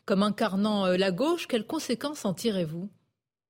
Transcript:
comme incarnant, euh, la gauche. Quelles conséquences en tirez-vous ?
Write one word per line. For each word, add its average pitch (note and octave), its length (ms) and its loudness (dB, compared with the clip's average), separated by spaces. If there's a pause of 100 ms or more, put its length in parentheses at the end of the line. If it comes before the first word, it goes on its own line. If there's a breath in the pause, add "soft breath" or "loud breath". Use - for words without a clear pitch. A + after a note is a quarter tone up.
comme G3 160 4
incarnant, G3+ 640 2
euh, F3+ 100 4
la F#3+ 140 2
gauche. D4 360 0
Quelles A3+ 200 -2
conséquences C#4+ 580 -4
en G3+ 80 0
tirez-vous ? F3+ 560 -4 (600)